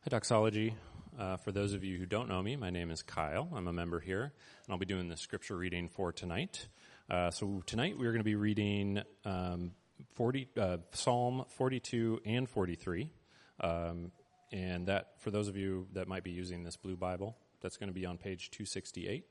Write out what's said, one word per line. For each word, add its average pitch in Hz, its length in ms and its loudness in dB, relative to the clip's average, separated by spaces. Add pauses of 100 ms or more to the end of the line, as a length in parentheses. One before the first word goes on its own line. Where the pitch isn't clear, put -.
Hi, - 60 -2
Doxology. 110 640 6 (420)
Uh, 95 220 -2
for - 140 -6
those 101 220 2
of 95 100 -2
you 95 160 -2
who 90 80 -4
don't 107 200 0
know 92 140 0
me, 110 140 0
my 104 160 -2
name 87 180 0
is 80 140 -4
Kyle. 82 500 0
I'm 92 140 -2
a 87 40 0
member 85 280 0
here, 92 240 -2
and - 480 -12
I'll 90 80 -2
be 95 80 0
doing 92 220 0
the 82 60 -6
scripture - 400 -6
reading 87 340 -2
for 90 220 0
tonight. 90 560 -4 (400)
Uh, 87 220 4
so 98 380 -2
tonight 131 320 0
we're 120 120 2
gonna 113 120 4
be 107 100 4
reading, 101 720 4 (220)
um, 90 480 0 (420)
forty, 127 320 2 (100)
uh, 92 200 4 (160)
Psalm 123 560 2
forty-two 117 760 2
and 120 240 2
forty-three. 92 640 -2 (480)
Um, 85 520 0 (400)
and 92 360 -2
that, - 320 0
for - 100 -4
those 104 180 2
of 95 80 -4
you 95 380 0
that 92 140 -2
might 95 160 -4
be 92 80 -6
using 87 320 -6
this 87 140 -8
blue 92 200 -6
Bible, 92 400 -2 (240)
that's - 160 -6
gonna 101 140 -6
be 92 160 -4
on 87 100 -4
page 92 320 -6
two - 160 -8
sixty-eight. 95 640 -4